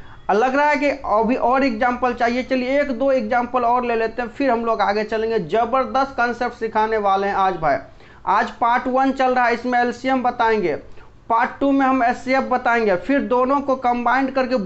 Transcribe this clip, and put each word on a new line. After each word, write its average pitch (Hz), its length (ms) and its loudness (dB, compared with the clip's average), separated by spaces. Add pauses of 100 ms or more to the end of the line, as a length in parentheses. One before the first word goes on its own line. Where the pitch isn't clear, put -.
(320)
लग 247 240 2
रहा 285 100 4
है 294 120 4
कि 285 120 0
अभी 220 480 0
और 262 260 2
एग्जांपल 247 500 0
चाहिए, 240 300 -2
चलिए 254 380 0
एक 294 100 -2
दो 269 200 0
एग्जांपल 247 520 0
और 240 220 0
ले 233 100 -2
लेते 226 260 -2
हैं, 233 80 -6
फिर 269 220 -2
हम 233 140 0
लोग 220 160 0
आगे 208 220 0
चलेंगे। 220 360 -2
ज़बरदस्त 233 760 0
कॉन्सेप्ट 240 380 -2
सिखाने 220 440 -2
वाले 196 280 0
हैं 202 80 -2
आज 190 200 2
भाई, 156 220 0 (500)
आज 208 240 2
पार्ट 240 360 0
वन 262 260 2
चल 262 200 2
रहा 247 120 2
है, 233 80 2
इसमें 240 260 0
एलसीएम 247 440 0
बताएंगे, 220 520 0 (540)
पार्ट 226 300 0
टू 277 120 2
में 277 140 2
हम 262 180 2
एचसीएफ़ 254 420 0
बताएंगे, 233 520 2
फिर 269 260 0
दोनों 254 380 2
को 269 160 -2
कंबाइन 247 520 0
करके 254 260 -2 (100)